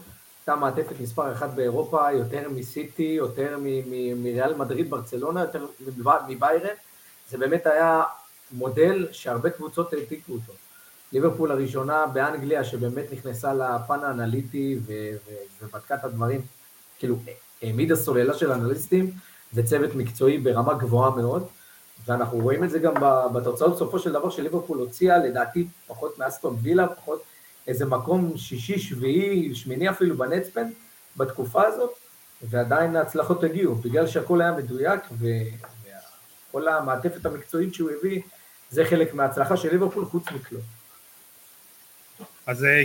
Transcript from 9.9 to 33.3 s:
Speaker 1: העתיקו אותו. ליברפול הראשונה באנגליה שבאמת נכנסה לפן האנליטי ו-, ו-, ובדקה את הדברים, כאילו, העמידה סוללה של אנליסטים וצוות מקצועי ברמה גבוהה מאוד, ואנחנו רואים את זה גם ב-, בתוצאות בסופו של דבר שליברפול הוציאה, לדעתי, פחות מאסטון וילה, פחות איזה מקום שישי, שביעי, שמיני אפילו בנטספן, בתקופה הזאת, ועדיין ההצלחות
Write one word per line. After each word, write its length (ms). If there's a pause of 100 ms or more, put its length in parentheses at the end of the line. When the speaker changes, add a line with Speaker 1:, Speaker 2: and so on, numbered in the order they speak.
Speaker 1:
העתיקו 400
אותו. 200 (600)
ליברפול 380
הראשונה 560
באנגליה 580
שבאמת 480
נכנסה 420
לפן 500
האנליטי 840
ו-, 60 (340)
ו-, 380
ובדקה 300
את 100
הדברים, 360 (580)
כאילו, 180 (460)
העמידה 340
סוללה 380
של 180
אנליסטים 580 (440)
וצוות 400
מקצועי 440
ברמה 360
גבוהה 420
מאוד, 300 (600)
ואנחנו 320
רואים 260
את 60
זה 80
גם 220
ב-, 320
בתוצאות 420
בסופו 240
של 140
דבר 180
שליברפול 480
הוציאה, 400
לדעתי, 480 (200)
פחות 320
מאסטון 440
וילה, 260
פחות 340 (440)
איזה 200
מקום 500
שישי, 420
שביעי, 760
שמיני 360
אפילו 260
בנטספן, 500 (500)
בתקופה 500
הזאת, 240 (520)
ועדיין 540
ההצלחות 480